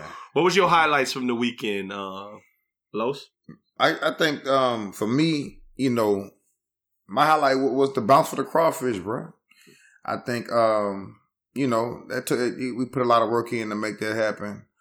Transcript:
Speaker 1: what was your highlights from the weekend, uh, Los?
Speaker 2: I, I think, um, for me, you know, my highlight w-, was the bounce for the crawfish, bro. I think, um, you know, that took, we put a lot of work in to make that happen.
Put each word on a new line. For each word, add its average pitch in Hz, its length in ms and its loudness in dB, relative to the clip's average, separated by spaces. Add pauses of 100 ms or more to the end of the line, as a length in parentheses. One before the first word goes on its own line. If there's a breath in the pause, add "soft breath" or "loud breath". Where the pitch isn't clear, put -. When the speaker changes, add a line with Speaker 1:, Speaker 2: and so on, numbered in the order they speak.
(320 loud breath)
Speaker 1:
what 147 120 0
was 175 120 2
your 180 140 4
highlights 151 440 2
from 127 140 -4
the 120 80 0
weekend, 110 560 -4
uh, 98 380 -10 (600)
Los? 120 380 -6 (480)
Speaker 2:
I, 151 240 2
I - 160 0
think, 151 300 0
um, 123 460 0
for - 120 -4
me, 147 540 0 (160)
you 131 160 0
know, 104 400 2 (760)
my 127 180 2
highlight 151 320 4
w-, 135 160 0
was 135 200 2
the 123 80 0
bounce 135 280 6
for 156 80 -6
the 139 80 -2
crawfish, 139 520 0
bro. 123 360 -8 (680 soft breath)
I - 140 -4
think, 120 340 -6
um, 107 680 0 (340)
you 135 140 0
know, 117 420 -2
that 123 160 -6
took, 120 140 0
we 123 520 -2
put 131 120 -2
a - 20 0
lot 117 160 6
of 107 80 2
work 117 240 -2
in 110 160 -4
to 104 60 -6
make 107 240 -6
that 107 160 -4
happen. 104 500 -4 (160 loud breath)